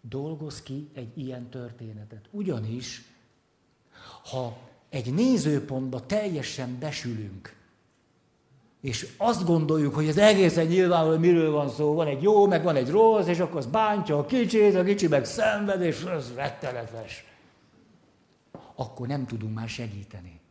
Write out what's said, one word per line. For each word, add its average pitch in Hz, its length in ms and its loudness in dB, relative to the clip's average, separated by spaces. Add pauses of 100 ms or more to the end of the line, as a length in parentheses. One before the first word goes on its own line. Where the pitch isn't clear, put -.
Dolgozz 143 600 -10
ki 143 340 -12
egy 117 240 -14
ilyen 127 320 -12
történetet. 113 800 -16
Ugyanis, 123 800 -8 (1080)
ha 123 480 -8 (180)
egy 127 260 -6
nézőpontba 143 920 0
teljesen 143 720 -6
besülünk, 110 840 -10 (1200)
és - 360 -8
azt 202 280 0
gondoljuk, 156 500 2
hogy 151 140 0
ez 151 80 2
egészen 190 500 6
nyilvánvaló, 170 520 4
miről 165 320 4
van 147 200 0
szó, 147 240 0
van 160 120 0
egy 139 160 -4
jó, 202 240 8
meg 175 160 2
van 165 140 2
egy 127 140 0
rossz, 214 360 6
és 170 120 0
akkor 170 180 -2
az 131 100 -4
bántja 202 520 0
a 147 80 -2
kicsit, 214 480 4
a 180 100 2
kicsi 202 240 2
meg 143 160 2
szenved, 208 580 -2
és 156 200 -2
ez 156 320 -6
rettenetes. 120 880 -10 (1500)
Akkor 123 320 -10
nem 123 200 -4
tudunk 110 280 -8
már 110 140 -8
segíteni. 98 720 -14 (100)